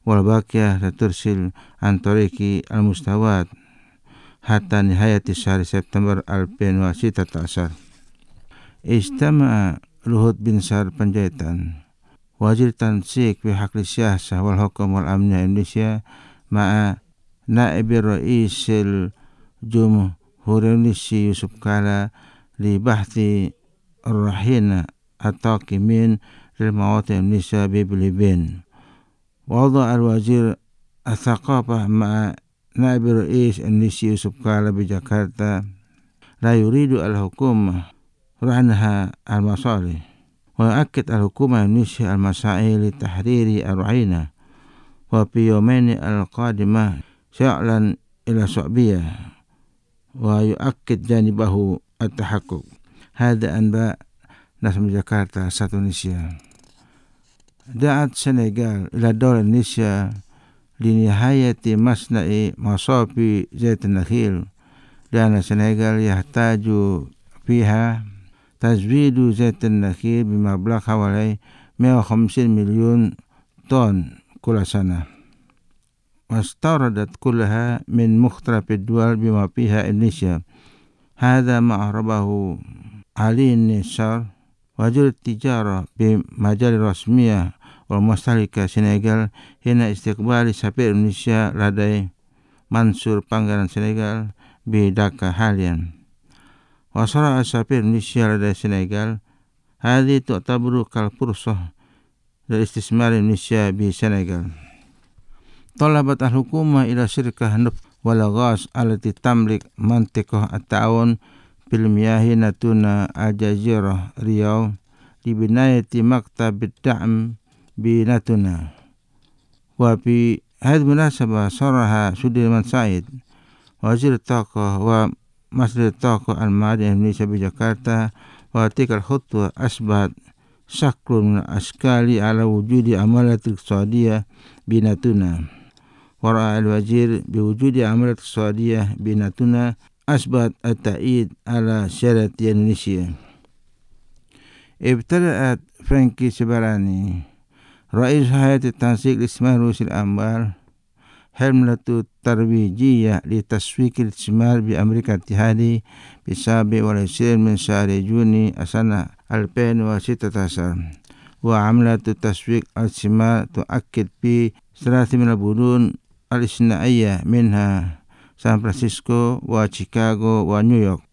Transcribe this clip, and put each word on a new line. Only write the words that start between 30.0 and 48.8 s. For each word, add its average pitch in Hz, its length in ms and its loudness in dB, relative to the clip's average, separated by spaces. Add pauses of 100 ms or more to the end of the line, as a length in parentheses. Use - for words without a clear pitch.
al-Thaqafah 117 800 -2
ma'a 107 480 0 (480)
Naib 120 320 2
Rais 113 480 0
Indonesia 107 560 0
Yusuf 98 240 -6
Kala 104 320 0
bi 98 160 -2
Jakarta, 101 720 -4 (800)
la 113 160 2
yuridu 127 400 2
al-hukumah 101 960 -2 (480)
rahnaha 110 800 2
al-masalih. 101 800 -2 (560)
Wa 113 160 2
yu'akkid 113 400 -2
al-hukumah 107 560 0
Indonesia 110 400 0
al-masa'i 98 720 0
li 104 80 0
tahriri 107 720 -2
ar-rahina. 95 720 -2 (800)
Wa 110 160 2
fi 113 240 2
yawmaini 120 480 2
al-qadimah 104 1040 -2 (300)
sya'lan 110 640 0 (240)
ila 110 240 0
Su'biyah. 95 880 -2 (800)